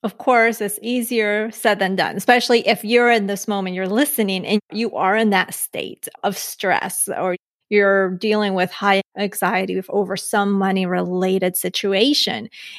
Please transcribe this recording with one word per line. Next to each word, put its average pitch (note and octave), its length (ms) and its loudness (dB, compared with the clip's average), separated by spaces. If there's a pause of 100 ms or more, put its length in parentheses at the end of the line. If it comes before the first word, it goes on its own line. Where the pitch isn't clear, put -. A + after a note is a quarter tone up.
Of - 160 -6
course, A#3 420 2
it's G#3 220 -4
easier A3+ 680 -2
said G#3 260 0
than F#3+ 180 0
done, D#3+ 200 0
especially A#3+ 500 4
if - 180 0
you're A#3+ 260 4
in A3 160 4
this G3 220 -6
moment, F#3+ 280 -4
you're F#3+ 120 -4
listening G3+ 560 0
and G#3 160 0 (120)
you A3 240 -4
are F#3+ 200 2
in A3 140 2
that F#3 240 2
state - 540 -10 (160)
of G3 120 -2
stress - 720 -4
or F#3 280 -2 (360)
you're G3 380 4
dealing G#3 420 0
with F3+ 180 0
high G3 300 2 (160)
anxiety F#3+ 720 -2
over G3 260 -2
some G3+ 380 -2
money-related F#3 1040 0
situation. G3 920 0 (280)